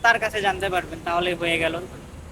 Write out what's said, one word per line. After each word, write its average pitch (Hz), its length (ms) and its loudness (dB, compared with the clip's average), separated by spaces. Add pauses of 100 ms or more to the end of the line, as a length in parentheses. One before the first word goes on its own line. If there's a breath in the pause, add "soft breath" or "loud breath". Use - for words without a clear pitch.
তার 233 160 6
কাছে 220 220 -2
জানতে 196 280 2
পারবেন, 175 360 -2
তাহলে 175 300 2
হয়ে 170 240 0
গেল, 165 220 0 (520)